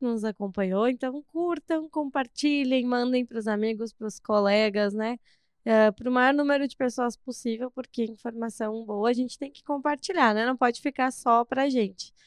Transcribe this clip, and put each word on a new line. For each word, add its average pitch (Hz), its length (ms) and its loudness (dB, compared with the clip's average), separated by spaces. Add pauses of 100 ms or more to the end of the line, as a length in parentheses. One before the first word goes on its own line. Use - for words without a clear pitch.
nos 233 240 -2
acompanhou. 196 640 -2
Então, 262 360 -4
curtam, 330 640 -4
compartilhem, 277 1000 0
mandem 247 380 0
pros 226 220 -6
amigos, 220 460 -2
pros 214 260 -10
colegas, 208 760 2
né? 226 240 -4 (460)
É, 220 260 6
pro 220 200 -4
maior 254 220 4
número 285 340 2
de 240 80 -6
pessoas 247 420 -2
possível, 240 540 -6
porque 247 340 -6
informação 226 800 -6
boa 214 260 0
a - 20 6
gente 247 260 -4
tem 277 140 -10
que - 100 -20
compartilhar, 285 720 0
né? 226 120 0
Não 254 100 0
pode 240 240 0
ficar 262 320 -2
só 240 320 2
pra 262 240 0
gente. 220 460 -2 (120)